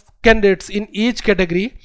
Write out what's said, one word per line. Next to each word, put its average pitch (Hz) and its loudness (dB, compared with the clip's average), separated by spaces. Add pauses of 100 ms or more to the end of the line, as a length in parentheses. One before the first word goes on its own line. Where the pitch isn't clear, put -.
(240)
candidates 214 2
in 208 -6 (120)
each 226 -2
category 185 0 (200)